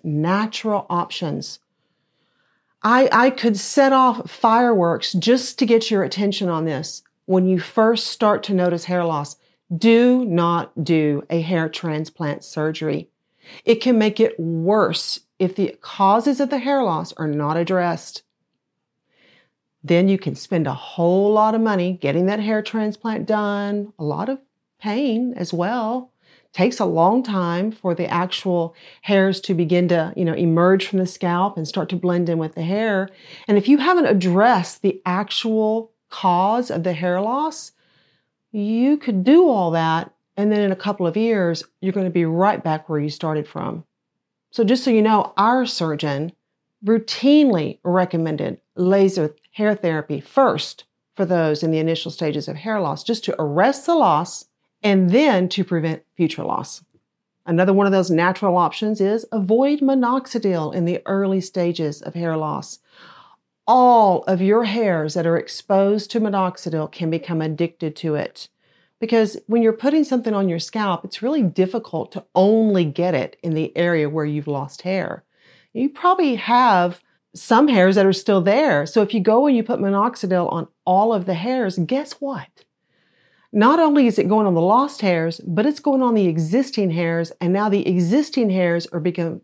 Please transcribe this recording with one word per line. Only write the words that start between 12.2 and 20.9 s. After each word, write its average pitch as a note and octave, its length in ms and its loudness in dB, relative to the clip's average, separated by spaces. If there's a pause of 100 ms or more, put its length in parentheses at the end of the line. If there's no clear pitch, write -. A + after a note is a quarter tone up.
surgery. D#3 680 -6 (560)
It A3+ 100 4
can A#3 220 2
make G#3+ 200 2
it A3 220 0
worse E3 800 0 (180)
if F#3 160 -2
the - 280 -4
causes A3+ 580 2
of C#4 80 0
the C#4 100 -4
hair C4+ 240 0
loss E3+ 320 -4
are D#3 140 -6
not D3+ 300 -2
addressed. F3 640 -2 (1600)
Then F3 240 2
you F#3+ 100 2
can D3+ 160 -6
spend D#3+ 320 -4
a C3 80 -4
whole F#3 580 0